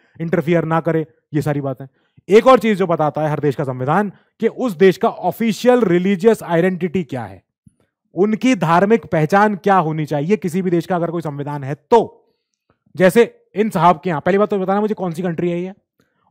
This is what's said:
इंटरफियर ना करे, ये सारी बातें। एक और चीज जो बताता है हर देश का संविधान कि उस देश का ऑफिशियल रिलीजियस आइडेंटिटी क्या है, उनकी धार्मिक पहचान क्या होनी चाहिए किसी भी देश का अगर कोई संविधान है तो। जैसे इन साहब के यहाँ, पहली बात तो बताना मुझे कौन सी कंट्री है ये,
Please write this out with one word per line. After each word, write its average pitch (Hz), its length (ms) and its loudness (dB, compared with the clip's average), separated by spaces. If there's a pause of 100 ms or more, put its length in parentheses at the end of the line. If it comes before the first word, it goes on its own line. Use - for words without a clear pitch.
(220)
इंटरफियर 165 440 0
ना 160 140 0
करे, 160 260 -2 (280)
ये 147 80 0
सारी 147 200 -2
बातें। 135 240 -8 (440)
एक 214 180 6
और 262 120 8
चीज 220 180 0
जो 185 100 0
बताता 156 340 -2
है 156 80 0
हर 151 100 -4
देश 143 160 0
का 160 80 -4
संविधान 139 480 -2 (280)
कि 220 80 0
उस 220 260 -4
देश 175 240 4
का 226 120 0
ऑफिशियल 226 720 0
रिलीजियस 196 640 2
आइडेंटिटी 175 600 -2
क्या 127 200 -10
है, 95 200 -18 (720)
उनकी 220 420 0
धार्मिक 185 500 2
पहचान 196 500 2
क्या 196 200 0
होनी 156 300 0
चाहिए 151 320 -2
किसी 180 240 -4
भी 180 80 -2
देश 170 160 0
का 185 100 -4
अगर 165 160 -4
कोई 170 100 -6
संविधान 143 420 -8
है 139 120 -8
तो। - 440 -6 (760)
जैसे 190 500 2 (100)
इन 214 140 -2
साहब 175 340 2
के 180 60 -6
यहाँ, 147 120 -4
पहली 185 160 0
बात 208 120 0
तो 202 100 -4
बताना 190 220 -2
मुझे 214 120 -2
कौन 190 180 -6
सी 165 100 -8
कंट्री 175 300 -4
है 175 100 -6
ये, 185 120 -10 (580)